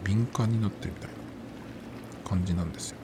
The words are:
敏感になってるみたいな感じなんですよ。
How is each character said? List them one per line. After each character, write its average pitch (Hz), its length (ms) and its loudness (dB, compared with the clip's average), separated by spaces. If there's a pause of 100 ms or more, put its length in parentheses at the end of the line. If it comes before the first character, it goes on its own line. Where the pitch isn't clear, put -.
敏 104 220 6
感 117 240 2
に 113 100 4
な 107 80 4
っ - 40 0
て - 160 -4
る 85 60 -4
み - 60 -10
た - 60 -8
い - 40 -8 (1120)
な - 60 -4
感 92 140 4
じ 90 120 4
な 87 80 4
ん 80 80 0
で - 80 -8
す - 100 -6
よ。 - 140 -10